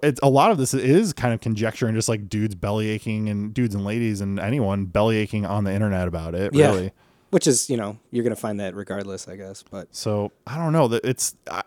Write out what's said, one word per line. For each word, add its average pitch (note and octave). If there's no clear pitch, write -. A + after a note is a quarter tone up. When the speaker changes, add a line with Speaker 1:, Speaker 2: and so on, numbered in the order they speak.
Speaker 1:
it's, C#3+
a C#3
lot C#3
of F#3+
this C3
is D3
kind B2
of A2+
conjecture A2
and A2
just, A2
like, G#2+
dudes G#2+
belly G#2+
aching G#2+
and G#2
dudes A#2+
and G2+
ladies G#2+
and G2
anyone G2
belly A2
aching G#2
on G2+
the G2
internet G2
about E2
it, G2
Speaker 2:
Yeah. D3
Speaker 1:
really. F#2+
Speaker 2:
Which F#3
is, B2
you C3+
know, G#2+
you're A#2+
gonna A2+
find G#2
that F#2+
regardless, G2
I F#2
guess. G2
But F#2+
Speaker 1:
So, G#2
I B2+
don't D#3+
know. D#3
That A2+
it's, -
I, F#2+